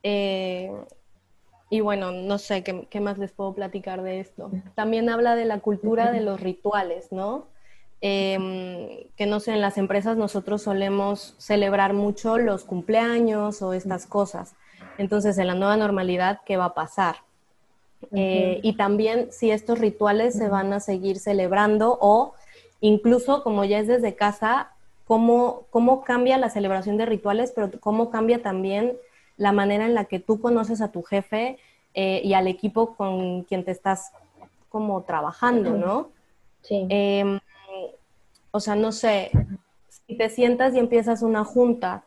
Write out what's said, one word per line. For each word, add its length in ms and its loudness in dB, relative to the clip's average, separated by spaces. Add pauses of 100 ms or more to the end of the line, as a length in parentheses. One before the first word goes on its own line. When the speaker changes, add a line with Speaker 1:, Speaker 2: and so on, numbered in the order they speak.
Speaker 1:
Eh, 680 -4 (960)
y 120 0
bueno, 300 -2
no 260 -4
sé, 260 -4
¿qué, 260 -8
qué 100 -8
más 180 -4
les 140 -8
puedo 220 -8
platicar 500 -8
de 160 -6
esto? 320 -14 (240)
También 340 0
habla 260 2
de 100 -2
la 140 0
cultura 520 0
de 100 -2
los 180 -4
rituales, 720 -4
¿no? 360 -6 (540)
Em, 1120 -4
que 100 -2
no 140 0
sé, 140 -4
en 80 2
las 160 0
empresas 400 0
nosotros 440 -2
solemos 800 -2
celebrar 540 2
mucho 440 0
los 260 0
cumpleaños 1000 0
o 120 -2
estas 320 -6
cosas. 500 -4 (420)
Entonces, 420 2
en 80 2
la 80 0
nueva 220 2
normalidad, 680 0
¿qué 120 -2
va 80 2
a 100 -4
pasar? 420 -2 (960)
Eh, 460 0
Speaker 2:
Ujú. 40 -12
Speaker 1:
y 140 2
también 540 0
si 200 0
estos 280 -2
rituales 580 2
se 80 -2
Speaker 2:
Ujú. 40 0
Speaker 1:
van 240 0
a 60 -2
seguir 400 -4
celebrando 800 2
o 340 4 (460)
incluso, 640 4
como 220 0
ya 140 0
es 80 -2
desde 280 2
casa, 560 0 (340)
¿cómo, 640 4
cómo 340 4
cambia 340 2
la 120 0
celebración 480 -2
de 80 0
rituales, 480 -2
pero 260 -2
cómo 300 0
cambia 320 2
también 560 -2 (400)
la 140 2
manera 340 2
en 100 2
la 100 0
que 140 -6
tú 200 -2
conoces 420 0
a 100 -2
tu 120 -10
jefe, 540 -4 (360)
eh, 300 -2
y 100 0
al 140 4
equipo 480 -2
con 480 -4
quien 200 -6
te 80 -6
estás 400 -4 (580)
como 340 -4
trabajando, 760 0
¿no? 320 -2 (520)
Speaker 2:
Sí. 140 -6 (140)
Speaker 1:
Em, 500 2 (1120)
o 80 -2
sea, 160 -2
no 160 0
sé, 400 0 (760)
si 100 -10
te 120 0
sientas 460 2
y 40 4
empiezas 420 2
una 220 2
junta 640 2